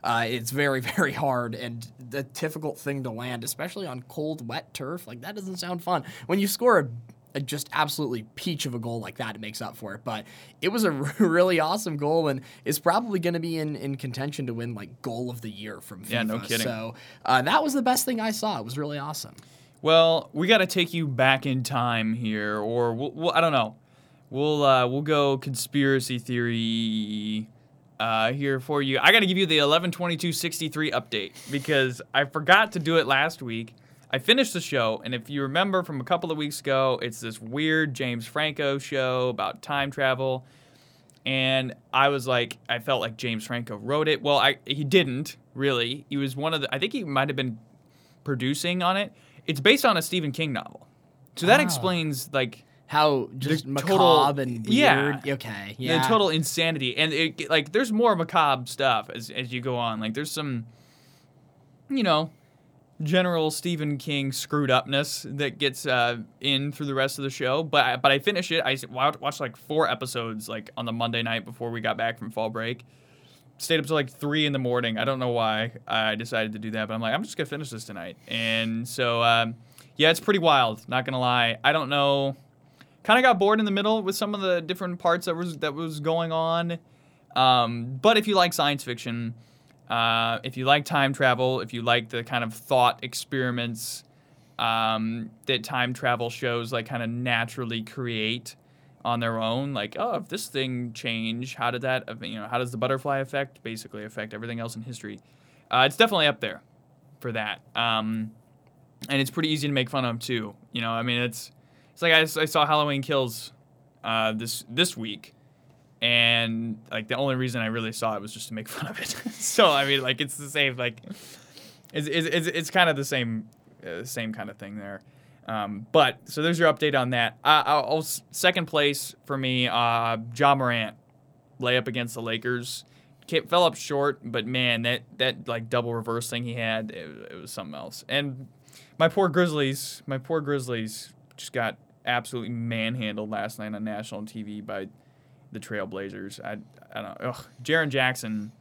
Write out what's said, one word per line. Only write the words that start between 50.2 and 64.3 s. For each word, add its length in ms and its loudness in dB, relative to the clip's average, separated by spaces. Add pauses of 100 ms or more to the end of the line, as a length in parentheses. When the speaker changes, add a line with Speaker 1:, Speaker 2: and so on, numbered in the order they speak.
Speaker 2:
King 220 -4
novel. 340 -8 (480)
So 120 -2
that 120 8
Speaker 1:
Ah. 40 4
Speaker 2:
explains, 680 -2
like, 320 -2 (220)
Speaker 1:
How 480 4
Speaker 2:
the 60 -12
Speaker 1:
just 260 0
Speaker 2:
total 580 6
Speaker 1:
macabre 200 2
and 260 -4
Speaker 2:
Yeah. 260 8
Speaker 1:
weird? 320 0
Okay, 500 -6
Speaker 2:
The 60 -8
Speaker 1:
yeah. 240 2
Speaker 2:
total 220 4
insanity. 680 0
And 160 2
it, 380 -2
like, 240 2
there's 180 2
more 240 4
macabre 520 2
stuff 420 0
as, 200 -10
as 220 -8
you 80 -6
go 160 -4
on. 240 -2
Like, 140 -4
there's 180 -6
some, 340 -6 (1200)
you 140 0
know, 260 2 (760)
general 480 2
Stephen 460 -2
King 340 -2